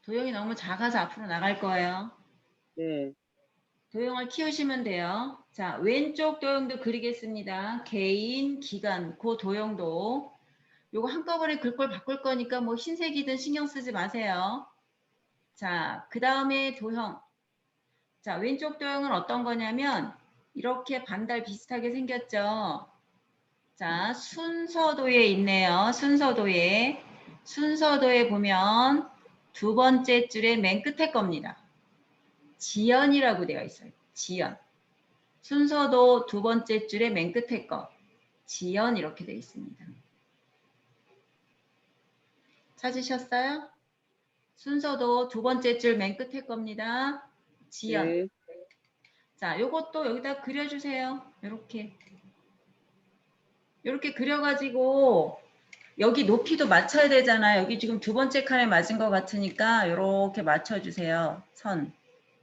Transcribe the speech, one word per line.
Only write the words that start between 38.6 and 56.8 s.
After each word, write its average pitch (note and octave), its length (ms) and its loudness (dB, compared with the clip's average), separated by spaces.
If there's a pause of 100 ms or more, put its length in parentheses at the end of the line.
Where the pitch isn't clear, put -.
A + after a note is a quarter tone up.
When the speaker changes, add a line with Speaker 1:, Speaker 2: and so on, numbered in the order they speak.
Speaker 1:
이렇게 D#3 300 -6
되어 - 100 -12
있습니다. - 500 -16 (3000)
찾으셨어요? B3+ 920 -4 (840)
순서도 B3+ 720 0
두 A3+ 120 -6
번째 B3 360 2
줄 A#3 200 4
맨 G3 200 -2
끝에 C4 240 -10
겁니다. A#3 840 -6 (440)
지연. E3 380 -2
Speaker 2:
네. F3 200 0 (1120)
Speaker 1:
자, E3+ 200 -4
요것도 D#4 480 -4
여기다 C4 360 -4
그려주세요. C#4 800 -6 (220)
요렇게. G#3+ 540 -12 (1900)
요렇게 C4+ 280 -4
그려가지고 C4+ 1300 2 (600)
여기 A#3 260 6
높이도 A#3+ 420 4
맞춰야 G3+ 400 6